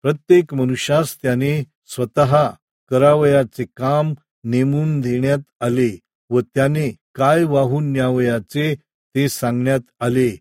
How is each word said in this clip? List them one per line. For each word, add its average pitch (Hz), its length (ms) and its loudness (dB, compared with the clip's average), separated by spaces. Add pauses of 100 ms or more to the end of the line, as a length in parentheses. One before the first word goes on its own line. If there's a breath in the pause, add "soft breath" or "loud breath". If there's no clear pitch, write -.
प्रत्येक 151 520 2
मनुष्यास 135 680 -2
त्याने 135 400 -2 (240)
स्वतः 139 640 0 (400)
करावयाचे 139 760 2 (120)
काम 147 380 -2 (300)
नेमून 139 560 0
देण्यात 127 380 -2 (220)
आले 120 380 0 (320)
व 120 100 2
त्याने 143 560 -2 (180)
काय 151 300 2
वाहून 143 480 0
न्यावयाचे 127 800 -2 (400)
ते 139 140 0
सांगण्यात 123 520 -2 (200)
आले. 123 280 0 (120)